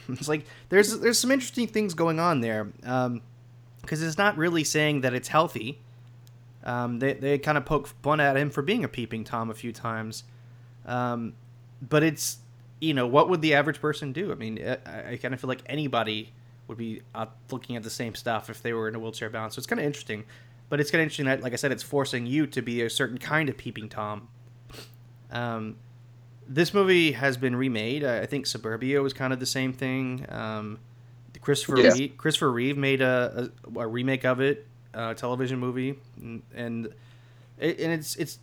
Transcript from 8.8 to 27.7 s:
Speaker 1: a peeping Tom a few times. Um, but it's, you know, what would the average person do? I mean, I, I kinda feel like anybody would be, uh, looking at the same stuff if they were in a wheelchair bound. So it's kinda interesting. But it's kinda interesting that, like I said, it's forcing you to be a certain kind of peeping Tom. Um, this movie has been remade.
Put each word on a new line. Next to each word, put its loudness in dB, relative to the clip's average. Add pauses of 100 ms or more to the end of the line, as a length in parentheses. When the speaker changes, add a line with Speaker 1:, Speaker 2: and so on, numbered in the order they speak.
Speaker 1:
a -2
peeping -6
Tom -4
a -6
few -8
times. -6 (600)
Um, -2 (480)
but 2
it's, 0 (420)
you 2
know, 2
what 8
would 2
the 4
average 4
person -2
do? -4
I -4
mean, -6 (260)
I, -10
I -6
kinda -6
feel -8
like -4
anybody -2 (340)
would -10
be, -8 (140)
uh, -6 (220)
looking -8
at -8
the -10
same -6
stuff -4
if -14
they -4
were -2
in -6
a -8
wheelchair -8
bound. -6
So -10
it's -10
kinda -2
interesting. -6 (420)
But 2
it's -2
kinda 4
interesting -2
that, 2
like -4
I -2
said, 0
it's -2
forcing -2
you 2
to -4
be -2
a 0
certain -2
kind 0
of -2
peeping -10
Tom. -8 (1040)
Um, -4 (720)
this 2
movie 6
has 0
been 0
remade. 0